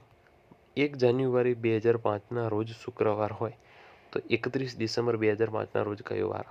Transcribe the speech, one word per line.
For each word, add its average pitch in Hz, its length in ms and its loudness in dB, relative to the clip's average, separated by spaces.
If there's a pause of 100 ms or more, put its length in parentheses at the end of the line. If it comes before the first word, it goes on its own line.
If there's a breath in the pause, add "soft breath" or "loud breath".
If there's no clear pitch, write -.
(760)
એક 143 200 0
જાન્યુઆરી 123 580 4
બે 113 240 2
હજાર 117 200 4
પાંચના 113 500 -2
રોજ 110 240 -2
શુક્રવાર 107 600 0
હોય, 113 240 -6 (560 loud breath)
તો - 80 -2 (100)
એકત્રીસ 127 460 -2
ડિસેમ્બર 113 400 0
બે 107 180 2
હજાર 110 160 0
પાંચના 107 320 -2
રોજ 104 200 -4
કયો 98 260 -2
વાર 101 220 -6